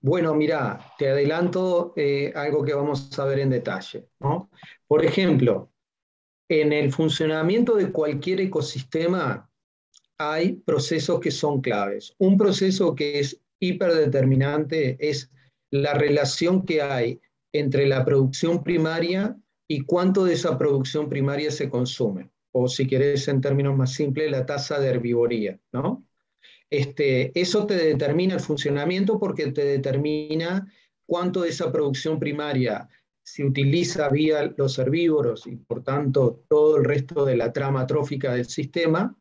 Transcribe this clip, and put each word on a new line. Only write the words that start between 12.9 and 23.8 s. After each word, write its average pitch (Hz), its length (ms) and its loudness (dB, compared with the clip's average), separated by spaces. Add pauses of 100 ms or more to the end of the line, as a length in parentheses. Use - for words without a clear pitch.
que 147 240 -4
es 139 220 -4 (180)
hiperdeterminante 147 1400 2
es 151 300 -4 (400)
la 143 240 0
relación 156 680 2
que 156 180 0
hay 131 380 -2 (320)
entre 139 340 2
la 135 180 2
producción 139 580 2
primaria 170 760 0 (320)
y 143 120 -2
cuánto 185 440 2
de 175 100 4
esa 160 220 0
producción 143 520 0
primaria 139 420 -2
se 143 180 -4
consume. 120 600 -2 (220)
O 127 160 2
si 131 180 -2
querés, 139 420 2
en 139 120 2
términos 139 360 0
más 127 160 2